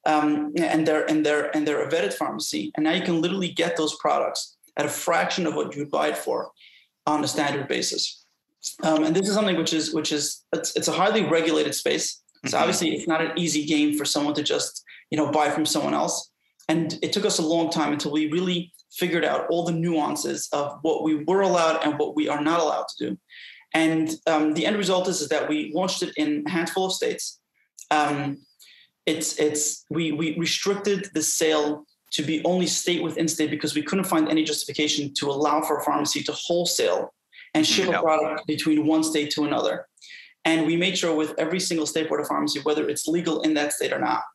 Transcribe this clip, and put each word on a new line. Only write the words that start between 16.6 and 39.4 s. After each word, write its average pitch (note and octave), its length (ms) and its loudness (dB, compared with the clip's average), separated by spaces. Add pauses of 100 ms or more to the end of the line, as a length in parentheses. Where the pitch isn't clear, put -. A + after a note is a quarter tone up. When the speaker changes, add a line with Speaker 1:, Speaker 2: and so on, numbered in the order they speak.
Speaker 1:
And D#3+ 340 0
it D3+ 80 -2
took G3 140 0
us G3+ 120 2
a E3 80 0
long E3 240 2
time D3 220 0
until D3 200 -2
we D3+ 200 0
really F3 400 -2 (220)
figured E3 320 0
out C#3+ 240 0
all E3+ 160 0
the E3+ 80 0
nuances D3 800 -2
of C#3+ 300 -2
what D#3 200 0
we D#3 220 0
were F#3 160 4
allowed E3+ 420 4
and D3 160 0
what D3 160 -2
we D3+ 140 2
are D3 120 0
not E3 180 2
allowed - 260 0 (120)
to B2 120 -4
do. - 100 -6 (540)
And, D#3+ 420 2 (120)
um, D#3 260 4
the F#3+ 120 0
end G#3 100 2
result F#3 320 2
is, F3+ 140 0
is C#3 80 -6
that D3 180 0
we D3+ 260 -2
launched F#3 300 0
it E3 140 -6
in D3+ 280 0
a D#3 40 -4
handful F3+ 360 0
of F#3+ 80 -2
states. - 460 -4 (500)
Um, C#3+ 500 0 (680)
it's, D#3+ 340 -2
it's, - 500 0
we, D#3 220 0
we D#3 260 -2
restricted G3 760 0
the D#3 80 0
sale D3+ 640 0 (260)
to D#3 120 -2
be D3+ 200 -2
only F3+ 240 2
state F3 340 0
within E3 260 -2
state D#3 220 0
because D3 240 -4
we D3+ 80 0
couldn't F#3+ 220 0
find D#3+ 240 2
any D#3+ 160 2
justification D3 720 -2
to C#3+ 160 -2
allow D3 320 2
for D3+ 160 0
a - 60 -4
pharmacy D3 400 0
to C#3+ 100 -4
wholesale E3+ 800 0 (400)
and D#4 120 4
ship F#3+ 200 2
Speaker 2:
Mm-hmm. E3+ 100 2
Speaker 1:
a - 60 2
product D#3 460 0
between D3+ 380 2
one D#3 180 4
state D3+ 280 -2
to D3+ 140 0